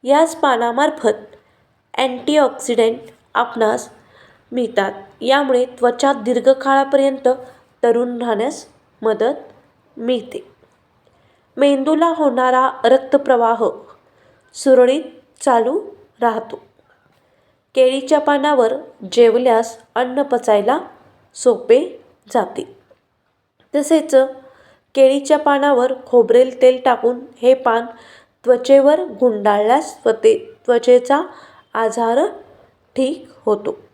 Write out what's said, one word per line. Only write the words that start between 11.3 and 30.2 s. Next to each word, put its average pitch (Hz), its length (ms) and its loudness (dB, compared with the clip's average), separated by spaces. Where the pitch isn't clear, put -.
मेंदूला 285 480 0
होणारा 254 640 0
रक्तप्रवाह 240 840 0
सुरळीत 262 480 4
चालू 254 400 0
राहतो. 226 420 -6
केळीच्या 269 440 2
पानावर 285 560 0
जेवल्यास 226 680 2
अन्न 254 280 -4
पचायला 226 560 0
सोपे 247 680 0
जाते. - 440 -6
तसेच 302 400 0
केळीच्या 277 440 4
पानावर 277 540 2
खोबरेल 247 560 2
तेल 254 220 4
टाकून 247 360 0
हे 254 120 6
पान 233 320 -2
त्वचेवर 277 600 4
गुंडाळल्यास 214 1000 -2
त्वते-, - 640 -2